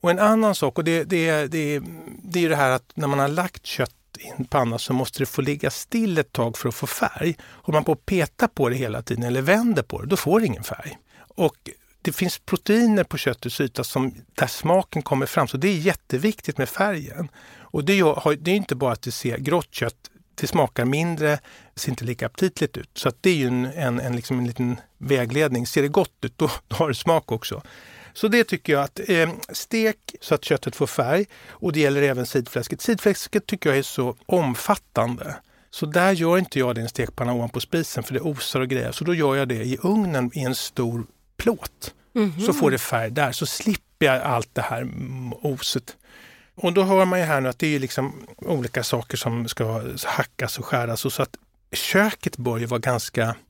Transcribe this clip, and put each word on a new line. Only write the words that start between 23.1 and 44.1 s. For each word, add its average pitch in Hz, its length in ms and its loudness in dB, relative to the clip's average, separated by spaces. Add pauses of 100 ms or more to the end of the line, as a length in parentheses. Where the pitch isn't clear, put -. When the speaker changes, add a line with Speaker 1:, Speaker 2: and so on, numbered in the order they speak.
Speaker 1:
det 190 100 4
är 180 40 6
ju 139 140 2
en, 123 160 2
en, 131 360 -2
en, 120 160 -4
liksom 123 220 -4
en 123 80 -2
liten 120 300 -2 (220)
vägledning. 127 680 0
Ser - 160 2
det 143 60 2
gott 165 260 2 (100)
ut, 117 140 -6
då, 156 120 2 (180)
då - 80 -6
har 165 120 2
det 131 60 0
smak - 380 0
också. - 300 -8 (520)
Så - 140 0
det 226 160 6
tycker - 280 -2
jag 143 100 4
att, - 260 -6
eh, 165 220 4 (220)
stek - 680 -2
så - 140 0
att 147 100 -2
köttet 135 320 0
får 139 100 0
färg. 151 400 0 (220)
Och - 240 -4
det 151 80 2
gäller 143 220 4
även 127 240 2
sidfläsket. 120 540 -2
Sidfläsket - 680 0
tycker 170 240 0
jag 135 80 4
är 139 40 2
så 127 340 -4 (100)
omfattande. 127 1080 0 (360)
Så - 160 -6
där 175 260 4
gör 170 260 4
inte 180 200 -2
jag 123 160 2
det 117 60 -4
i - 40 -4
en 117 40 -4
stekpanna 120 460 -4
ovanpå 117 260 -4
spisen, - 420 -4
för 127 120 -8
det 135 60 0
osar 143 400 -4
och 131 80 -2
grejer. 120 240 -2
Så - 120 -6
då 175 100 2
gör 143 220 2
jag 135 120 0
det 123 60 0 (100)
i 127 180 -2
ugnen 175 520 2
i 151 100 -4
en 127 100 0
stor 117 520 -4 (300)
plåt. - 580 -4 (200)
Speaker 2:
Mhm. 190 260 0
Speaker 1:
Så 220 120 2
får 262 180 4
det 131 80 0
färg 113 320 -2
där. 135 220 0
Så - 140 -4
slipper - 600 -2
jag 131 160 4